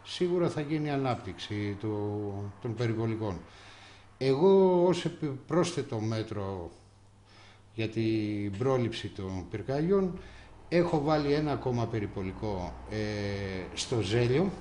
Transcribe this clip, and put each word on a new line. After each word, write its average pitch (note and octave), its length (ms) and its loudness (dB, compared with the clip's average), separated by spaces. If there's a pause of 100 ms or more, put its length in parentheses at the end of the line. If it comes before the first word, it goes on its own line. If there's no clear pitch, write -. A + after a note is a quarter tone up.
σίγουρα F3 460 2
θα D#3 120 -2
γίνει D3+ 300 -2
ανάπτυξη G#2 880 -2
του, G#2 800 -4
των A#2 140 -4
περιβολικών. A2 640 -2 (760)
Εγώ F3+ 720 6
ως F3 180 2
επιπρόσθετο D3+ 920 -2
μέτρο G2+ 720 -4 (1000)
για A2 140 -2
την G#2+ 720 0
πρόληψη B2 500 0
των F#2+ 440 -6
πυρκαγιών, E3+ 680 0 (500)
έχω E3+ 320 4
βάλει D3 320 2
ένα D3+ 180 2
ακόμα A#2+ 340 0
περιπολικό, G2 880 -4 (160)
ε, G#2+ 80 -4 (760)
στο - 280 -2
Ζέλιο A#2+ 600 2